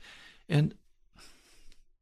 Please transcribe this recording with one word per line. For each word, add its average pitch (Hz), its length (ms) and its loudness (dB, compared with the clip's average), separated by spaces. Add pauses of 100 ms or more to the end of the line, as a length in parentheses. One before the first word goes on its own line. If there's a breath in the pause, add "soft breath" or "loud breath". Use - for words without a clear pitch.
(480 soft breath)
And 147 260 2 (1300 soft breath)